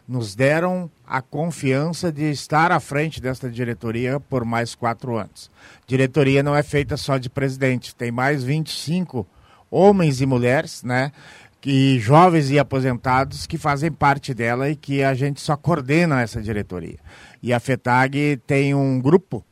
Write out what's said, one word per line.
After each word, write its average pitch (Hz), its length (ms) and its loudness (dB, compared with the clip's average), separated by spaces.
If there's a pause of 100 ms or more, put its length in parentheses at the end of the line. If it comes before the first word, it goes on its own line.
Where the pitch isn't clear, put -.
nos 113 280 -6
deram 165 540 0 (160)
a 131 160 -4
confiança 151 920 -4
de 151 200 -4
estar 156 400 0
à 160 80 2
frente 147 400 -4
desta 127 300 -6
diretoria 120 720 -4
por 123 260 -4
mais 117 280 -2
quatro 120 440 -4
anos. - 340 -10 (340)
Diretoria 135 560 2
não 143 140 0
é 147 80 2
feita 147 320 -2
só 135 220 -2
de 127 120 -6
presidente, 131 640 -2
tem 120 160 -8
mais 131 320 0
vinte 147 280 -2
e - 100 -10
cinco 151 480 -4 (420)
homens 165 520 4
e 139 40 2
mulheres, 131 560 0
né, 127 300 -2 (480)
que, 135 400 2
jovens 151 500 6
e 143 80 2
aposentados 131 880 0
que 165 120 -8
fazem 147 340 -2
parte 139 420 0
dela 120 360 -2
e 156 80 -4
que 139 260 -2
a 135 100 2
gente 135 280 -4
só 147 160 -2
coordena 151 640 0
essa 113 200 -4
diretoria. 95 560 -6 (460)
E 113 80 -2
a 120 80 2
fetag 135 880 0
tem 139 260 2
um 135 280 0
grupo 135 500 2